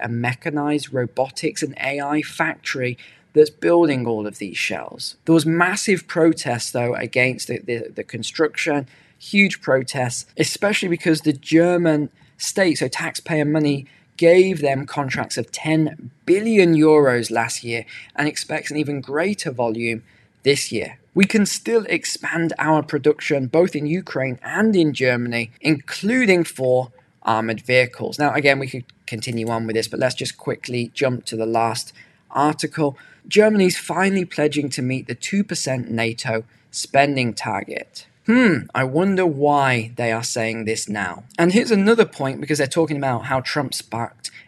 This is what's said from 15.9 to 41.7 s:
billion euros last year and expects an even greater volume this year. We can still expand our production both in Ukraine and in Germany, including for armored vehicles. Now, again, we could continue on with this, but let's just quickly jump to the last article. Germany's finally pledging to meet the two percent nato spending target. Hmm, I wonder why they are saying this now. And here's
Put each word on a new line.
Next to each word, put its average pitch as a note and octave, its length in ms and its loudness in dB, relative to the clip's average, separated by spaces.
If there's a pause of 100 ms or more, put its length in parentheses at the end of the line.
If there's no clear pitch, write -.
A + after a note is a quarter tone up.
billion G3 500 4
euros C#3+ 560 4
last A#2 320 -2
year A#2 220 -6 (300)
and D3 120 0
expects D3+ 420 -6
an D3 80 -6
even C#3+ 240 -2
greater E3 480 -4
volume A#2 540 -2 (400)
this C#3 280 0
year. - 280 -6 (160)
We F#3+ 100 4
can G#3 220 2
still A3+ 420 -2
expand - 680 -4
our D#3 240 2
production D3 640 0
both E3+ 280 2
in D3 120 -4
Ukraine C#3+ 560 -4
and G#3 320 2
in D#3 180 4
Germany, A#2+ 560 0 (100)
including F#3+ 840 0
for B2+ 480 -2 (320)
armored A2 380 -2
vehicles. B2+ 580 2
Now, C#3+ 140 2
again, C#3 260 4
we C3+ 80 -6
could C3 180 -10 (220)
continue A2+ 420 -6
on A2+ 160 -2
with A2 100 -2
this, A2+ 120 0
but - 120 -6
let's B2+ 160 0
just - 220 -8
quickly B2 560 -6
jump B2 320 -2
to - 100 -8
the A2 120 -4
last A2+ 460 -2 (360)
article. D3+ 680 -2 (300)
Germany's G#3 500 4
finally F#3+ 480 0
pledging D3 460 -2
to C#3+ 100 -6
meet B2+ 260 -4
the B2 80 -8
two G3 280 -2
percent C3+ 460 -6
nato A2+ 540 -2 (280)
spending C#3 640 2
target. - 720 -8 (200)
Hmm, A#3 280 4 (200)
I B2+ 120 0
wonder F#3 400 2
why C3+ 680 2
they A#2 160 -2
are A2+ 120 -2
saying A2+ 420 -4
this A2 240 -4
now. G2 340 -6 (140)
And E3+ 140 4
here's A#3 200 2